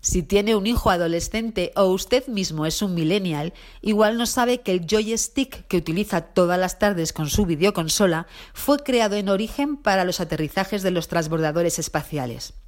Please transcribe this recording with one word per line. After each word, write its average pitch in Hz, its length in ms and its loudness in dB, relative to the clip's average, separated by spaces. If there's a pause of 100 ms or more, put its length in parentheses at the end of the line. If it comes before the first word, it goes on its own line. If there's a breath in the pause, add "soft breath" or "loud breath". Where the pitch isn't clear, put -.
Si 180 200 0
tiene 202 320 2
un 196 100 0
hijo 233 240 2
adolescente 175 840 0
o 196 100 4
usted 190 400 2
mismo 175 400 -4
es 165 160 -2
un 190 140 -2
millennial, 170 580 0 (300 loud breath)
igual 214 340 2
no 233 80 0
sabe 247 360 0
que 196 100 -2
el 180 160 0
joystick 220 800 -2
que 185 100 0
utiliza 170 440 -2
todas 180 380 2
las 185 200 -2
tardes 180 340 0
con 151 160 -4
su 208 160 2
videoconsola 170 800 2 (300 loud breath)
fue 285 240 2
creado 233 360 0
en 202 140 -2
origen 247 480 -2
para 190 260 2
los 180 160 -2
aterrizajes 180 640 -4
de 190 80 0
los 175 180 -2
transbordadores 165 680 0
espaciales. 143 760 -6 (120)